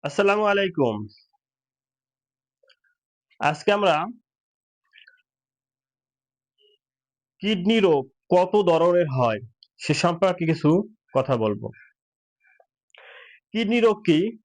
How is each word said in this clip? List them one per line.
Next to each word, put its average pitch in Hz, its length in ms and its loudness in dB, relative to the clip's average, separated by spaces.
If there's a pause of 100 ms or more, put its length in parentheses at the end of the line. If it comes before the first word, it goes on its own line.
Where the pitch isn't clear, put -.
আসসালামু 202 440 0
আলাইকুম। 180 440 -2 (2500)
আজকে 151 280 -4
আমরা 185 180 2 (3500)
কিডনি 202 360 0 (100)
রোগ 143 160 2 (300)
কত 185 200 2 (180)
ধরনের 170 360 2 (100)
হয় 113 220 0 (440)
সে 151 100 -2 (100)
সম্পর্কে 175 480 0
কিছু 156 180 0 (460)
কথা 135 280 0
বলবো। 107 240 -4 (1800)
কিডনি 226 340 -2
রোগ 208 120 2 (100)
কি? 156 120 4 (260)